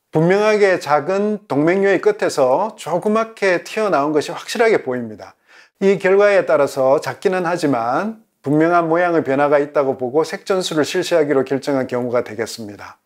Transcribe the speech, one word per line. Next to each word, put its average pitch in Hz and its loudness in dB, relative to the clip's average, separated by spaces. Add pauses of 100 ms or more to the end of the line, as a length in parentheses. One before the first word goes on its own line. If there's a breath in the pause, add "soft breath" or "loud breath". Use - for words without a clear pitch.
(100)
분명하게 196 2
작은 190 -2
동맥류의 180 2
끝에서 185 0
조그맣게 196 -2
튀어나온 165 -2
것이 151 -2
확실하게 226 0
보입니다. 110 -10 (420 soft breath)
이 196 2
결과에 196 4
따라서 139 2
작기는 180 -4
하지만 151 -2 (220)
분명한 165 2
모양의 170 2
변화가 143 2
있다고 143 -2
보고 131 -2
색전술을 180 -2
실시하기로 147 0
결정한 135 -2
경우가 123 -2
되겠습니다. 104 -10